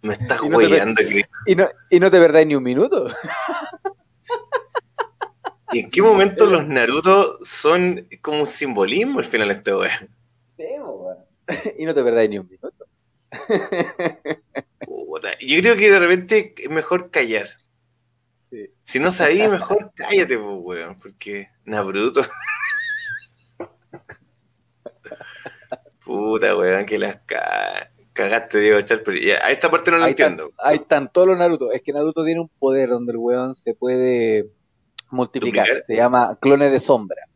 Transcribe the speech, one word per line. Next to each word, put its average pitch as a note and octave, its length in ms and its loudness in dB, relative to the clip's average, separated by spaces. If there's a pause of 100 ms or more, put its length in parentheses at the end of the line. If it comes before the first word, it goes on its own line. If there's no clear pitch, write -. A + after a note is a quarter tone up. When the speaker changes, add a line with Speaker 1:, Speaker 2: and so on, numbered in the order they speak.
Speaker 1:
Me G#2+ 120 -6
estás A#2+ 300 4
Speaker 2:
Y D3+ 40 -2
no E3 100 6
te - 60 8
per-, - 60 4
Speaker 1:
hueveando, A2+ 380 2
Chris. - 160 0 (220)
Speaker 2:
y A3 100 4
no, G3 100 4 (240)
y F3 80 6
no F#3+ 120 6
te F#3+ 100 8
perdáis D#3+ 260 8
ni D3 80 0
un C3+ 80 0
minuto. C3 500 0
<laughs> - 40 -14 (2500)
Speaker 1:
¿Y A#3 80 -2
en - 100 -12
qué - 100 0
momento G3 460 6
los E3 200 2
Naruto D#3 800 2
son F3+ 600 0 (160)
como D3+ 200 -4
un C#3 40 0
simbolismo C#3+ 720 -2
al - 80 -4
final A2 220 -2
de G2 60 -2
este G2+ 200 -4
weón? G2 160 -2 (680)
Speaker 2:
Sí, - 80 -14 (160)
po, G3 120 -14
weón. F#3 260 -14 (560)
<laughs> - 40 -16
Y D#3 60 -8
no D#3+ 100 -4
te C#3 100 0
perdáis A#2 260 2
ni G2+ 80 -8
un F#2 100 -12
minuto. - 380 -20 (440)
<laughs> - 1080 -6 (460)
Speaker 1:
Puta, - 420 -12 (100)
yo C#3+ 220 0
creo A3+ 160 4
que G3+ 140 4
de G3 80 8
repente F3+ 580 2
es C#3 140 -14
mejor E3+ 400 -4
callar. A2 360 -2 (1040)
Speaker 2:
Sí. G#2+ 200 -18 (140)
Speaker 1:
Si - 140 -6
no F3 140 0
sabí, F3+ 340 2
mejor G#3 480 -2
cállate, E3 440 -2
po, G2+ 160 -8
weón, F2 440 -12
porque G2+ 520 -16 (160)
Naruto. G#2+ 560 -2
<laughs> - 40 -4 (3750)
Puta, G#2 520 -2
weón, F#2+ 300 0
que G#2 120 -4
las G2+ 280 -6
ca-, - 640 -6 (220)
cagaste, G#2 480 -2
Diego G#2 200 6
Charper. G#2 420 -2
Ya, - 220 0
a A2 60 2
esta D#3 200 0
parte E3+ 200 0
no E3 80 2
la E3 80 2
Speaker 2:
Ahí C3+ 60 2
están, C#3 200 2
Speaker 1:
entiendo. D#2+ 260 -12
Speaker 2:
ahí D3+ 180 2
están C#3+ 360 -2
todos F#3 160 4
los F#3 100 2
Naruto. D#3+ 340 0
Es B2+ 100 -4
que D3 100 -6
Naruto D#3 320 -4
tiene E3 160 -2
un E3 80 -10
poder C3+ 420 0
donde A#2+ 220 -4
el A#2 60 -6
weón B2+ 360 -4
se - 200 -8
puede B2 760 0 (600)
multiplicar. B2 560 -2
Speaker 1:
¿Duplicar? B2+ 180 0
Speaker 2:
Se A2 120 -4
llama B2 440 2
clones C#3 320 4
de B2+ 80 2
sombra. G#2+ 420 -2 (140)